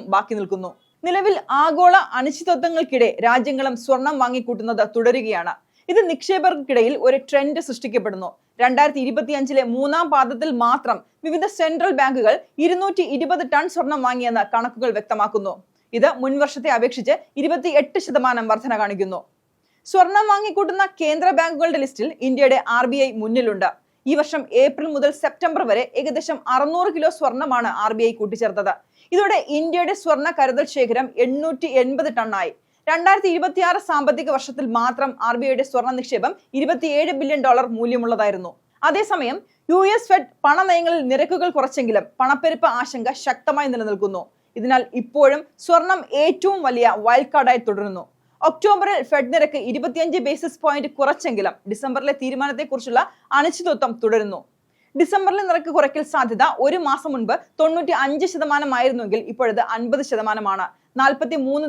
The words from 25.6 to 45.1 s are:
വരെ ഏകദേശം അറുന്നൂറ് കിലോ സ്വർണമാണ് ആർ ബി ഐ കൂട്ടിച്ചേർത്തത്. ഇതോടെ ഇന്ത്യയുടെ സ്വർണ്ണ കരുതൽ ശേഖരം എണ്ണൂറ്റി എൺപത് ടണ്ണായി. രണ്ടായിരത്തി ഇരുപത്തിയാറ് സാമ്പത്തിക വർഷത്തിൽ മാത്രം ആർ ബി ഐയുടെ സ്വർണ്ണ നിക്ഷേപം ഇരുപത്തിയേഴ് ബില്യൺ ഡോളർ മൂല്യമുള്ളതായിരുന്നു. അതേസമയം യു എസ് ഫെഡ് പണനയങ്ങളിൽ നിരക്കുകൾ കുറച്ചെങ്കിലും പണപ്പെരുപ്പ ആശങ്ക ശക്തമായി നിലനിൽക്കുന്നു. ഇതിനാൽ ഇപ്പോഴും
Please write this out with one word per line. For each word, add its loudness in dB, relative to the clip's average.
വരെ 2
ഏകദേശം -4
അറുന്നൂറ് 0
കിലോ 2
സ്വർണമാണ് 0
ആർ 0
ബി 0
ഐ 2
കൂട്ടിച്ചേർത്തത്. -2
ഇതോടെ 4
ഇന്ത്യയുടെ 0
സ്വർണ്ണ 0
കരുതൽ 2
ശേഖരം 0
എണ്ണൂറ്റി -4
എൺപത് 0
ടണ്ണായി. -2
രണ്ടായിരത്തി 4
ഇരുപത്തിയാറ് 0
സാമ്പത്തിക 0
വർഷത്തിൽ -6
മാത്രം -2
ആർ -2
ബി -2
ഐയുടെ 0
സ്വർണ്ണ -2
നിക്ഷേപം -4
ഇരുപത്തിയേഴ് 0
ബില്യൺ -2
ഡോളർ 2
മൂല്യമുള്ളതായിരുന്നു. -2
അതേസമയം -2
യു 4
എസ് -2
ഫെഡ് 2
പണനയങ്ങളിൽ 2
നിരക്കുകൾ 0
കുറച്ചെങ്കിലും 0
പണപ്പെരുപ്പ 0
ആശങ്ക -6
ശക്തമായി -2
നിലനിൽക്കുന്നു. -4
ഇതിനാൽ 2
ഇപ്പോഴും 4